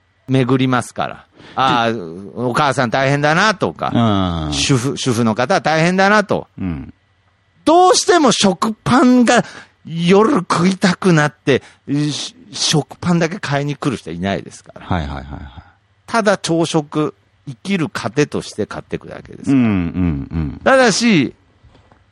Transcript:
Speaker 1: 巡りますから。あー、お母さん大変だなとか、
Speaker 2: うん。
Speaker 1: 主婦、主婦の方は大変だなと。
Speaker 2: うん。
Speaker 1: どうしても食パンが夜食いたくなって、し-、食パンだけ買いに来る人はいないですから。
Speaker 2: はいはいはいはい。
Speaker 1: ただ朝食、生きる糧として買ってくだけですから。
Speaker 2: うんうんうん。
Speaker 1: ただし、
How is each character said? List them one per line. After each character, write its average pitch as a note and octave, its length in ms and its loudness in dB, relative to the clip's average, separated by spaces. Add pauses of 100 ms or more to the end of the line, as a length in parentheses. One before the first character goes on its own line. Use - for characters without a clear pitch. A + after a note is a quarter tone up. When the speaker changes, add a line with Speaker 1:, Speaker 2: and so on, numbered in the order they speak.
(280)
Speaker 1:
巡 C3 380 0
り - 20 -2
ま B2+ 140 0
す - 120 -16
か D2 140 -6
ら。 - 180 -16 (300)
あ B2 340 0
ー、 F#2 460 -10
お A#2+ 180 -4
母 C#3+ 200 0
さ B2+ 140 0
ん - 20 -6
大 C3+ 200 0
変 C#3+ 120 0
だ D3 140 2
な G#3 200 2
と F#2+ 180 -4
か、 F#2 720 0
Speaker 2:
う - 20 -4
ん。 D2 40 -4
Speaker 1:
主 C3+ 220 0
婦、 B2+ 220 -4
主 C3 160 -4
婦 A2+ 100 0
の A2 120 0
方 C3 180 -2
は F3 80 0
大 D#3 200 0
変 F3+ 140 2
だ F#3+ 140 2
な G#3 140 4
と。 F#2 240 -4 (120)
Speaker 2:
う G2+ 60 -6
ん。 D2+ 280 -8 (720)
Speaker 1:
ど F4+ 260 6
う - 60 6
し - 120 0
て F4+ 120 4
も C4 120 4
食 G3+ 420 0
パ A#3+ 280 2
ン B3 240 6
が A3+ 180 4 (420)
夜 F3 520 4
食 F3 300 0
い F#3+ 100 0
た F3+ 180 2
く F#3 180 2
な D3+ 140 4
っ - 80 -6
て、 B2+ 260 0 (280)
し-、 C#3+ 460 -4 (160)
食 - 460 -2
パ F3 160 -2
ン E3+ 60 2
だ E3 100 0
け F#3 100 -10
買 C#3+ 240 -4
い - 20 -4
に C#3+ 100 -4
来 - 140 -4
る G#2+ 80 -2
人 - 120 -14
は E2 60 -8
い E2+ 40 -10
な G2 160 -2
い C#2 60 -6
で - 100 -18
す - 120 -20
か - 160 -20
ら。 - 60 -20
Speaker 2:
は F2 180 -2
い C#2 40 -8
は - 0 -
い C#2+ 100 -10
は C2+ 40 -10
い - 40 -16
は C#2 120 -14
い。 - 40 -16 (640)
Speaker 1:
た A3+ 180 -2
だ G3 140 2
朝 E3 280 0
食、 D3+ 480 -2 (340)
生 C#3 80 -12
き G3 220 -4
る D3+ 160 -2
糧 C#3 340 -2
と F2+ 140 -6
し - 120 -14
て G#2 120 -4
買 - 160 -12
っ - 20 -20
て - 140 -10
く - 100 -16
だ - 140 -16
け - 120 -20
で - 100 -20
す - 20 -18
か C3+ 60 0
ら。 C#3 60 6
Speaker 2:
う B2+ 40 4
ん - 20 4
う A#2 40 4
ん - 20 4
う G#2 40 2 (840)
ん。 - 80 -16
Speaker 1:
た B3+ 120 4
だ B3+ 160 4
し、 F3 420 0 (800)